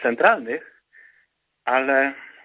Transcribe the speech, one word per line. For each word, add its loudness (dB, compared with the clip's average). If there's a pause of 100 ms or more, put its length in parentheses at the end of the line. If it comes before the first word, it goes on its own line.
centralnych, -2 (800)
ale 0 (300)